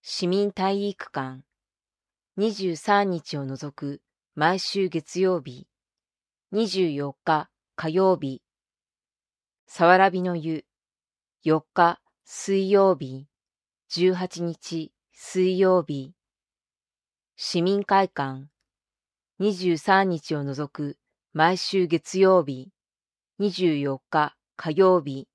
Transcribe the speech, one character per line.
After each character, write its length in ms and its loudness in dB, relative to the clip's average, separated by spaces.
市 240 -6
民 240 0
体 380 -2
育 240 -12
館。 320 -10
二 160 -2
十 220 -4
三 340 0
日 280 -6
を 100 -6
除 260 -10
く、 300 -10
毎 240 2
週 300 -4
月 320 -6
曜 200 0
日。 280 -18
二 160 0
十 240 0
四 320 -6
日、 260 0
火 120 -6
曜 280 4
日。 260 -10
さ 180 0
わ 100 8
ら 140 4
び 120 -4
の 120 -4
湯。 300 -6
四 280 2
日、 280 4
水 440 -2
曜 280 6
日。 320 -12
十 240 2
八 300 -6
日、 500 -8
水 440 -2
曜 280 4
日。 300 -10
市 260 -4
民 220 0
会 240 2
館。 400 -8
二 160 0
十 220 0
三 320 2
日 260 -4
を 80 -4
除 260 -6
く、 300 -10
毎 260 2
週 280 0
月 320 -2
曜 260 6
日。 260 -10
二 140 0
十 260 0
四 320 -4
日、 260 0
火 140 -6
曜 320 4
日。 320 -10